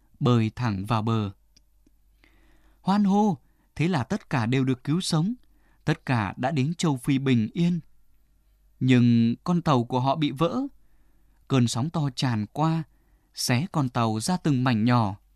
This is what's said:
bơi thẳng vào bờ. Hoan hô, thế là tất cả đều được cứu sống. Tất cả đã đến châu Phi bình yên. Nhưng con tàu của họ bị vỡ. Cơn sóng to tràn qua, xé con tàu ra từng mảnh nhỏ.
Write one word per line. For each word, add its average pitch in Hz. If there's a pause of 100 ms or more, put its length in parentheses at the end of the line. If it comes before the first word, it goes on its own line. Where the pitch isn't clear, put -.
(200)
bơi 113
thẳng 104
vào 110
bờ. 110 (1500)
Hoan 202
hô, 202 (360)
thế 151
là 151
tất -
cả 120
đều 131
được 131
cứu 160
sống. 175 (500)
Tất -
cả 113
đã 127
đến 151
châu 151
Phi 135
bình 127
yên. 175 (1000)
Nhưng 120 (100)
con 175
tàu 127
của 127
họ 135
bị 151
vỡ. 160 (880)
Cơn 123
sóng 135
to 147
tràn 113
qua, 160 (520)
xé 131
con 139
tàu 113
ra 180
từng 135
mảnh 113
nhỏ. 113 (200)